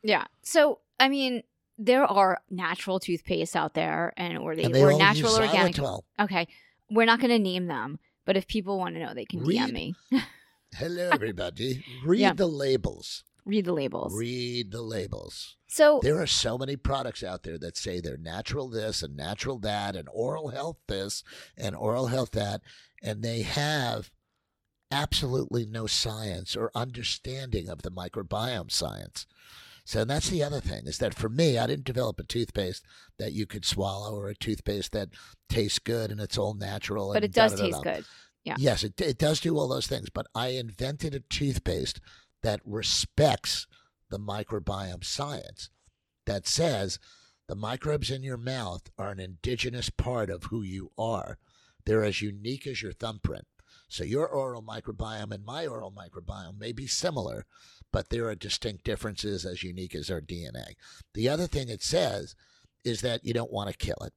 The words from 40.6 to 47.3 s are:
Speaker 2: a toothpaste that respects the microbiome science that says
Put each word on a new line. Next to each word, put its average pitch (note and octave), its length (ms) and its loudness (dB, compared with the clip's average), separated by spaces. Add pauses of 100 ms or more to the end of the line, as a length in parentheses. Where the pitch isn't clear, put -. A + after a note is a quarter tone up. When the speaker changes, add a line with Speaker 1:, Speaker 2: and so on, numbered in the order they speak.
Speaker 2:
a C3+ 40 -6
toothpaste F#2+ 800 -2 (420)
that G#2+ 220 0
respects - 1040 2 (420)
the G2 100 -6
microbiome G2 840 -4
science - 680 -8 (560)
that G2+ 220 -2
says A2+ 520 2 (480)